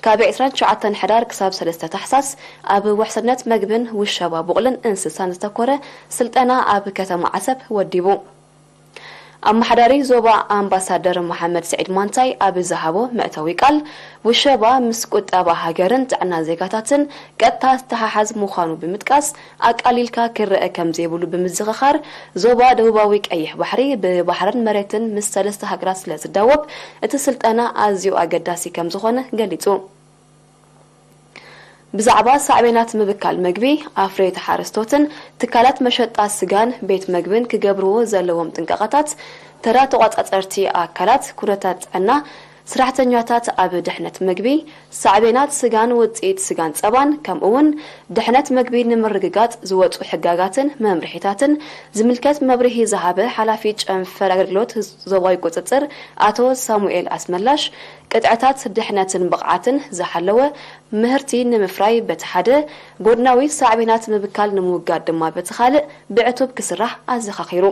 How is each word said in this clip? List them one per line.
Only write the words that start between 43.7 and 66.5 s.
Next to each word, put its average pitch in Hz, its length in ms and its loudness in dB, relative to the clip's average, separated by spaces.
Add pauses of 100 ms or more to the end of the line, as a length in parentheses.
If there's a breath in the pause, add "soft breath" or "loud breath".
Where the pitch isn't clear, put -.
ድሕነት 170 400 -8
ምግቢ፣ 190 280 -2 (440 loud breath)
ሳዕቤናት 233 600 2
ስጋን 226 400 0
ውፅኢት 220 480 0
ስጋን 165 340 -4
ጸባን፣ 254 440 2
ከምኡውን 226 500 2 (420 loud breath)
ድሕነት 226 400 2
ምግቢ 247 340 0
ንምርግጋጽ 220 680 0 (100)
ዝወፁ 185 400 2
ሕጋጋትን 180 640 -2 (120)
መምርሒታትን 202 720 0 (400 loud breath)
ዝምልከት 240 500 2
መብርሂ 247 340 2 (100)
ዝሃበ 180 320 0 (100)
ሓላፊ 220 500 -2
ጨንፈር 185 540 -2
ኣገልግሎት 190 400 0 (320)
ዞባዊ 185 360 2
ቁፅፅር 180 440 -2 (360 loud breath)
ኣቶ 214 180 2 (180)
ሳሙኤል 202 540 -2
ኣስመላሽ፣ 233 540 -2 (440 loud breath)
ቅጥዕታት 233 520 2 (100)
ድሕነትን 196 580 -2
ብቕዓትን 175 480 0 (140)
ዝሓለወ 180 500 0 (520 loud breath)
ምህርቲ 247 520 0
ንምፍራይ 214 560 2
በቲ 175 260 -6
ሓደ፣ 180 220 0 (520 loud breath)
ጎድናዊ 247 500 4
ሳዕቤናት 226 600 2
ምብካል 208 420 0
ንምውጋድ 180 520 -2
ድማ 165 260 -2
በቲ 175 200 -10
ካልእ 285 360 2 (240 loud breath)
ብዕቱብ 247 420 0